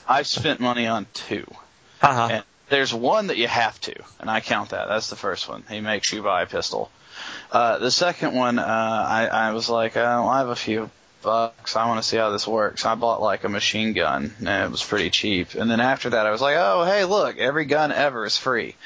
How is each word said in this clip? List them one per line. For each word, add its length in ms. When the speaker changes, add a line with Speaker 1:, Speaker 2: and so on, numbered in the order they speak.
Speaker 1:
I've 180
spent 320
money 300
on 260
two. 320
Speaker 2:
Uh-huh. 300
Speaker 1:
And 120
there's 220
one 360
that 80
you 100
have 360
to, 120
and 100
I 120
count 300
that. 180
That's 220
the 60
first 320
one. 220
He 100
makes 320
you 120
buy 180
a 40
pistol. 440
Uh, 280
the 120
second 440
one, 240
uh, 60
I, 640
I 240
was 180
like, 260
"Oh, 320
I 100
have 100
a 80
few 340
bucks. 540
I 100
wanna 160
see 160
how 120
this 160
works." 380
I 120
bought, 260
like, 220
a 40
machine 460
gun, 460
and 80
it 220
was 140
pretty 260
cheap. 440
And 160
then 100
after 300
that, 160
I 40
was 120
like, 160
"Oh, 260
hey, 200
look, 340
every 260
gun 280
ever 340
is 100
free." 380